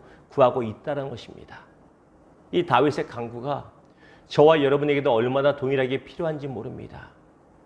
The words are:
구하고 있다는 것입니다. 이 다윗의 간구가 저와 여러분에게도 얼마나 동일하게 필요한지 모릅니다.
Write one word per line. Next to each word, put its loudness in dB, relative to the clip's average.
구하고 2
있다는 -8
것입니다. -18
이 0
다윗의 0
간구가 -10
저와 6
여러분에게도 2
얼마나 2
동일하게 -2
필요한지 -8
모릅니다. -12